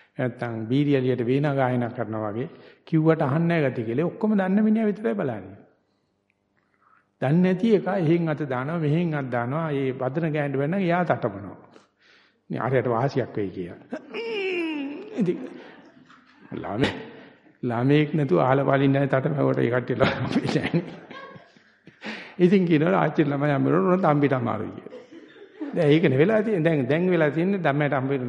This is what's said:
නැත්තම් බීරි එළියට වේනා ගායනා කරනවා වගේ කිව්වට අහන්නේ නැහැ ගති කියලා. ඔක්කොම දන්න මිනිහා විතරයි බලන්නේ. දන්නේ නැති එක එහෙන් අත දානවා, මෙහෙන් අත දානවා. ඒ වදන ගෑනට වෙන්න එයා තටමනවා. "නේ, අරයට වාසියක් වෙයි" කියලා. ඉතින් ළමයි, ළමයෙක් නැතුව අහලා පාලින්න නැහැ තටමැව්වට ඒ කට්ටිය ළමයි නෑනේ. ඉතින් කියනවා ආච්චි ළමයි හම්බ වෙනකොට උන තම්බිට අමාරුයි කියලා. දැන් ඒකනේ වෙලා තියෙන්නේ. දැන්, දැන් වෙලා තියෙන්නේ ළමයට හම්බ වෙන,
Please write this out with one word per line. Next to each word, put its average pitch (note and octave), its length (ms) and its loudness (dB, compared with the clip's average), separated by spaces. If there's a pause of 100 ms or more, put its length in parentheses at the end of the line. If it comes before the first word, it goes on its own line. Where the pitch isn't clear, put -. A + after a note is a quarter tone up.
(180)
නැත්තම් A#2+ 480 -4
බීරි C#3 300 0
එළියට B2+ 300 0
වේනා C#3 300 0
ගායනා B2 340 0
කරනවා A2 400 -6
වගේ A#2 180 -6 (360)
කිව්වට D#3 420 2
අහන්නේ D#3+ 240 0
නැහැ E3 180 2
ගති A#2 200 -4
කියලා. C3 200 -2
ඔක්කොම G#3+ 300 -2
දන්න F#3+ 260 2
මිනිහා G#3+ 240 2
විතරයි G#3+ 280 -2
බලන්නේ. A2 420 -6 (1600)
දන්නේ D3+ 220 4
නැති F#3 320 2
එක E3 140 2
එහෙන් E3+ 400 2
අත D3+ 120 -2
දානවා, C3+ 380 -4
මෙහෙන් D#3+ 340 0
අත C#3+ 140 -4
දානවා. B2+ 440 -2
ඒ C#3 200 -2
වදන C3+ 400 -4
ගෑනට C#3+ 260 -2
වෙන්න C#3+ 180 0
එයා F3+ 280 0
තටමනවා. G#2 540 -4 (920)
"නේ, E3 100 -6
අරයට A#2+ 280 0
වාසියක් A#2+ 480 -2
වෙයි" G2+ 140 -4
කියලා. F2 280 -10 (1400)
ඉතින් F3+ 240 -2 (1160)
ළමයි, F2 380 -2 (720)
ළමයෙක් C#3 480 2
නැතුව D#3 280 2
අහලා C3+ 260 2
පාලින්න C#3 280 2
නැහැ C#3 160 0
තටමැව්වට C3+ 500 0
ඒ B2+ 100 2
කට්ටිය B2 280 -2
ළමයි - 540 0
නෑනේ. D#3+ 320 -2 (1500)
ඉතින් F#3 260 6
කියනවා E3+ 320 4
ආච්චි D#3+ 280 2
ළමයි C#3+ 280 0
හම්බ C3+ 160 2
වෙනකොට F3+ 260 4
උන F#3 80 2
තම්බිට D3 320 4
අමාරුයි G#2+ 400 -4
කියලා. - 240 -16 (720)
දැන් E3+ 180 2
ඒකනේ D3 280 4
වෙලා G#3+ 240 4
තියෙන්නේ. G3+ 240 0
දැන්, D3+ 220 2
දැන් E3+ 240 2
වෙලා D#3 200 2
තියෙන්නේ F3+ 320 -2
ළමයට D3 300 2
හම්බ C3+ 180 0
වෙන, B2+ 180 -2